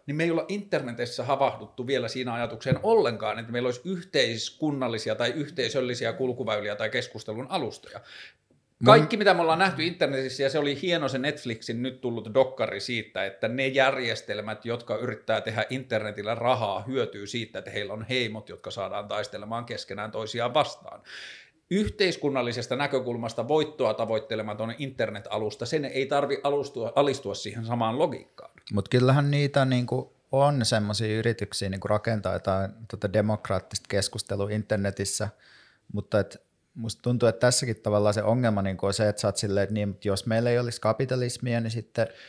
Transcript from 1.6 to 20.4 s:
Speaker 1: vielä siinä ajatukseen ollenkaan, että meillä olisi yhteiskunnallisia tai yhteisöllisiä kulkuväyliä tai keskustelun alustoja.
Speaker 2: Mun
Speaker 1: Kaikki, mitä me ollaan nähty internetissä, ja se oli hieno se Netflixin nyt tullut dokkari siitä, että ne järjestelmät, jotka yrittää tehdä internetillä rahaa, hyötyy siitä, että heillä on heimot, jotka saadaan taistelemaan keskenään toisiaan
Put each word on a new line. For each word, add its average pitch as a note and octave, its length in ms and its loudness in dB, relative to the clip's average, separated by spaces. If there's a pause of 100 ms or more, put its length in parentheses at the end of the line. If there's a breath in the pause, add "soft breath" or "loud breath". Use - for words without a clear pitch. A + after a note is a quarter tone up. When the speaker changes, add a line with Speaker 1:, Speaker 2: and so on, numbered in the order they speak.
Speaker 1:
vielä B2 200 0
siinä B2 260 -6
ajatukseen A#2+ 500 -2
ollenkaan, A#2 560 2
että A#2 120 -10
meillä A#2+ 160 0
olisi B2 180 -4
yhteiskunnallisia B2+ 1300 -2
tai A#2+ 140 0
yhteisöllisiä B2+ 840 -2
kulkuväyliä G#2+ 640 -2
tai A2 140 -2
keskustelun A2 600 -6
alustoja. D3 500 -6 (800 loud breath)
Speaker 2:
Mun A#2+ 60 0
Speaker 1:
Kaikki, A3+ 320 10
mitä G3+ 160 6
me E3+ 80 2
ollaan E3 180 4
nähty E3+ 240 2
internetissä, C#3 600 -2
ja C3+ 60 4
se D#3 100 0
oli C#3+ 220 0
hieno E3+ 280 0
se B2+ 80 -2
Netflixin B2 640 -4
nyt C3 200 -6
tullut A2+ 320 -4
dokkari B2+ 460 2
siitä, G#2+ 460 -4
että G2 220 -2
ne C3 200 0
järjestelmät, A#2 960 0
jotka A2+ 320 -4
yrittää A2 440 -2
tehdä A2 280 -2
internetillä G#2+ 640 -4
rahaa, A2+ 520 0
hyötyy A2+ 400 -4
siitä, A2+ 320 -6
että G2 120 -12
heillä G#2 220 -6
on A2 160 -8
heimot, A#2 400 -4
jotka - 220 -12
saadaan G2+ 360 -6
taistelemaan G#2 580 -6
keskenään G#2+ 460 -8
toisiaan A2+ 420 -4